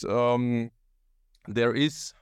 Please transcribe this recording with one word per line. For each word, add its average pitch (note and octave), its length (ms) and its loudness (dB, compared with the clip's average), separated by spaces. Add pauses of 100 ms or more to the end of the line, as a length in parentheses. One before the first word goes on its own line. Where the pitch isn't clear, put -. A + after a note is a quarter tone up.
um, A#2+ 640 0 (760)
there A#2 260 0
is D3 480 -2